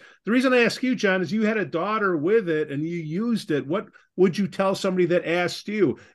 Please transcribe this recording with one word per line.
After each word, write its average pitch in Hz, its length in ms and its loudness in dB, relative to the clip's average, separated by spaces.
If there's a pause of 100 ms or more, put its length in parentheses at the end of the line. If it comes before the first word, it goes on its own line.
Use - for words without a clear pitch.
(240)
the 196 80 -4
reason 254 220 4
I 240 100 4
ask - 180 0
you, 254 140 0
John, 190 260 0
is 165 120 -4
you 220 100 0
had 214 140 0
a 190 80 -2
daughter 185 500 -2
with 180 320 2
it 156 240 -2
and 151 160 -4
you 170 100 -4
used 180 540 -4
it. 135 160 0
What 208 200 -4 (280)
would 180 220 4
you 196 100 0
tell 196 280 0
somebody 185 320 0
that 170 200 0
asked 175 400 -2
you? 202 320 0 (160)